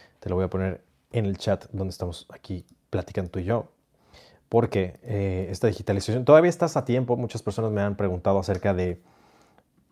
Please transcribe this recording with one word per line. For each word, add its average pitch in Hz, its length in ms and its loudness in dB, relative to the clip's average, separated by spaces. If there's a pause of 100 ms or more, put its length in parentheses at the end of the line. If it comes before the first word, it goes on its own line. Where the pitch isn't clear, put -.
(180)
Te - 120 -10
lo 90 40 0
voy 92 120 2
a 87 40 -4
poner 95 320 -2 (300)
en 110 140 0
el 98 120 -4
chat - 320 -2
donde 95 220 -6
estamos - 360 -8
aquí - 380 -12 (240)
platicando 92 400 -4
tú - 80 -8
y 87 60 -4
yo. 113 240 -2 (840)
Porque, 104 520 2
eh, 98 480 -2
esta 101 180 0
digitalización, 107 560 -2
todavía 156 260 8
estás 165 260 -2
a 131 80 0
tiempo. 123 320 0
Muchas 120 260 -6
personas 110 300 -4
me 101 80 0
han 101 160 -2
preguntado 98 420 0
acerca 95 360 0
de 90 280 -2 (880)